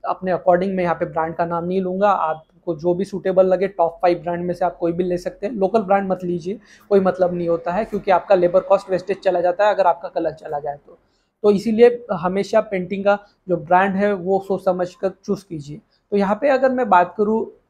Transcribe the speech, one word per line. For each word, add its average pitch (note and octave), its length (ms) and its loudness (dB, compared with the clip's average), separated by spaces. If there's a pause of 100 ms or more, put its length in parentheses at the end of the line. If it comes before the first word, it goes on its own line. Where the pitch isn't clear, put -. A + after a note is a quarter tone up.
अपने F#3 240 -4
according, F3+ 360 2
मैं F#3 160 -2
यहाँ E3+ 100 0
पे E3 100 -4
ब्रांड D#3+ 300 -4
का F3 100 -2
नाम E3+ 200 -4
नहीं F#3 160 -2
लूँगा, F#3+ 300 0
आपको D#3+ 640 -4
जो E3+ 200 -2
भी F#3 100 -4
suitable F#3+ 420 2
लगे, F#3 220 0
top E3 340 -2
five F3 160 2
brand F3 260 -6
में F3 100 -4
से F3+ 100 -2
आप F3 120 -2
कोई E3+ 160 -2
भी F3+ 120 -4
ले F3+ 140 -2
सकते F#3 280 -10
हैं। B3+ 80 -6
Local G3 260 0
brand G3 300 0
मत F#3 140 -4
लीजिए, F3 340 -6 (300)
कोई G3+ 120 4
मतलब F3+ 340 0
नहीं F3 140 -4
होता E3+ 240 -2
है, G#3+ 120 -2
क्योंकि G3+ 260 -4
आपका F3+ 240 4
labor F3 260 4
cost F#3+ 300 0
wastage F3+ 300 -2
चला F3+ 200 0
जाता F3+ 260 0
है G#3 80 2
अगर F#3+ 120 2
आपका F3 220 0
color E3 220 -4
चला D3+ 280 -10
जाए C#3+ 180 -8
तो। - 220 -20 (440)
तो G#3 80 4
इसीलिए A#3 600 4
हमेशा F#3+ 480 0
painting G3 440 -6
का G3+ 140 2 (300)
जो F3 80 0
brand F3+ 400 2
है, G#3 180 0
वो F#3+ 340 -2
सोच F#3+ 160 -2
समझ F3+ 300 -2
कर F#3+ 140 -4 (160)
choose G3+ 240 -4
कीजिए। D3 320 -14 (300)
तो G3+ 60 -2
यहाँ G3+ 240 0
पे D4 80 0
अगर C4 220 2
मैं B3 180 -2
बात F3+ 300 4
करूँ A3 280 0 (240)